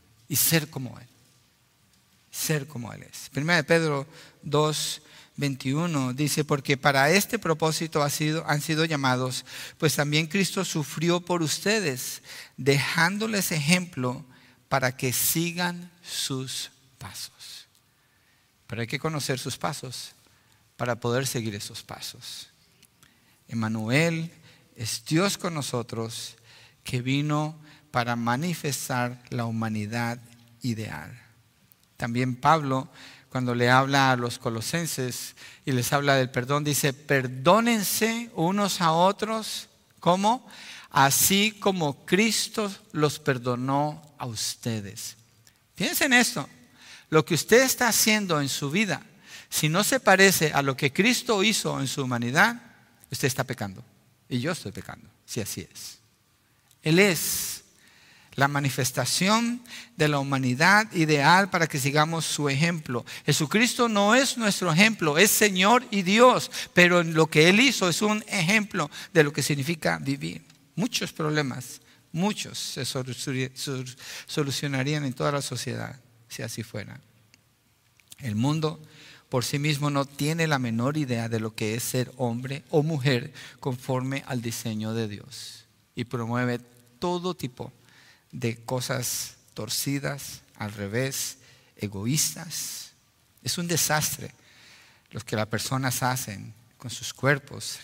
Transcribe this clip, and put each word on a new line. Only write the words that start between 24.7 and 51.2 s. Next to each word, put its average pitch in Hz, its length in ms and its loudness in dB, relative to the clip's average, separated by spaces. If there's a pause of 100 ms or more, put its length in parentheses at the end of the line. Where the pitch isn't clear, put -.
es - 300 -10
Dios 185 320 2
con 175 160 -6
nosotros, 117 840 -6 (480)
que 127 180 -4
vino 151 560 -2 (340)
para 120 260 0
manifestar 123 1120 -4
la 123 160 -4
humanidad 113 720 -4 (440)
ideal. 107 540 -6 (800)
También 123 400 -2
Pablo, 139 540 2 (400)
cuando 127 240 -2
le 120 160 4
habla 135 420 6
a 127 40 4
los 120 240 -4
colosenses 127 960 -4 (280)
y 147 80 -2
les 123 220 0
habla 143 220 4
del 131 160 2
perdón, 139 320 0
dice, 143 300 0
"Perdónense 208 1400 2
unos 185 480 0
a 165 100 4
otros, 208 760 0 (320)
¿cómo? 202 480 2 (420)
Así 196 680 4
como 175 480 0
Cristo 214 640 0 (180)
los 151 280 0
perdonó 135 840 -2 (160)
a 123 80 -10
ustedes". 110 880 -8 (600)
Piensen 294 380 0
esto, 233 360 4 (640)
lo 156 120 6
que 170 120 0
usted 226 260 6
está 254 280 2
haciendo 202 520 2
en 139 80 -2
su 143 220 -4
vida, 190 340 0 (440)
si - 200 0
no 180 140 4
se 262 160 2
parece 190 540 6
a 143 100 2
lo 135 120 0
que 139 160 0
Cristo 220 520 2